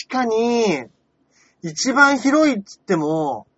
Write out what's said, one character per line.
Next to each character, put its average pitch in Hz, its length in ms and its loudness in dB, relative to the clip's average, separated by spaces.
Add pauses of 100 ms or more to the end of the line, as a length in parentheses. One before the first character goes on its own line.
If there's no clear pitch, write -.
か 254 160 -2
に、 220 600 0 (760)
一 165 320 -6
番 285 260 4
広 302 300 2
い 247 80 0
っ 196 60 -10
つ - 160 -20
っ - 20 -20
て 190 140 -2
も、 151 520 -4 (100)